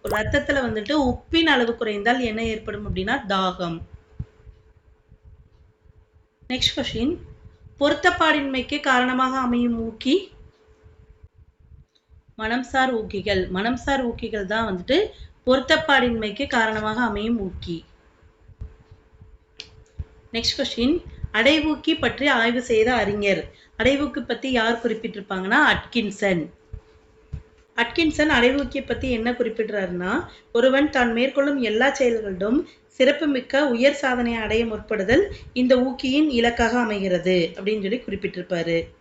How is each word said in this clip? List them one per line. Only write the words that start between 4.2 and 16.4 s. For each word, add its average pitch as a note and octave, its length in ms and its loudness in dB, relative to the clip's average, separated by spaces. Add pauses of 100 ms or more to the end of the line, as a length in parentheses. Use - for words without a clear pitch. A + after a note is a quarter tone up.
நெக்ஸ்ட் - 280 -2
கொஸ்டின், B3 360 -2 (680)
பொருத்தப்பாடின்மைக்கு D4 1000 2
காரணமாக B3+ 580 2
அமையும் A#3+ 480 0
ஊக்கி B3+ 300 0 (2250)
மனம்சார் B3+ 600 0
ஊக்கிகள். G3 440 -2 (140)
மனம்சார் B3+ 520 -2
ஊக்கிகள் G#3+ 380 -6
தான் A3 220 -2
வந்துட்டு F#3+ 300 0 (480)
பொருத்தப்பாடின்மைக்கு B3+ 1000 2